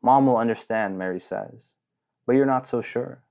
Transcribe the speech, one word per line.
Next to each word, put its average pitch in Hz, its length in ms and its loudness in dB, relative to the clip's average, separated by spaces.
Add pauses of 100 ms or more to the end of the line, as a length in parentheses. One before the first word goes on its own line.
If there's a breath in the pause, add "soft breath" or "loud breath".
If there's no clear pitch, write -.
"Mom 135 260 4
will 127 100 4
understand," 110 600 -2
Mary 92 220 -4
says, - 560 -12 (480)
"but 120 100 2
you're 135 120 4
not 131 200 0
so 120 140 -4
sure." 123 500 -8